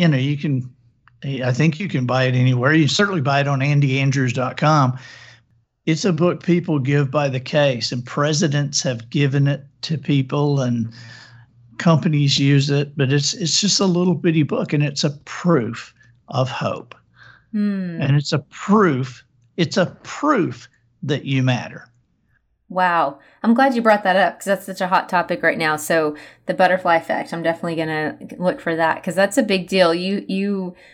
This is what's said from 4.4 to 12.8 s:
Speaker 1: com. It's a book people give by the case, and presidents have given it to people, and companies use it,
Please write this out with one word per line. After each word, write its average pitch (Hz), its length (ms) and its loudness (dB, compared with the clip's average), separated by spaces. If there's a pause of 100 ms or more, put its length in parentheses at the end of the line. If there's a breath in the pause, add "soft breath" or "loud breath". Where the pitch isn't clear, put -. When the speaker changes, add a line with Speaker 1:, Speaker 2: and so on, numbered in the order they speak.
Speaker 1:
com. 143 420 2 (880 loud breath)
It's 160 180 0
a 196 80 2
book 165 300 0
people 170 380 0
give 139 280 0
by 143 200 -2
the 127 100 -4
case, 135 540 0
and 127 120 -6
presidents 147 800 -2
have 123 280 -6
given 143 360 2
it 143 180 -2 (180)
to 160 140 -6
people, 143 640 0
and 120 320 -2 (880 loud breath)
companies 147 580 2
use 139 320 4
it, 143 280 -2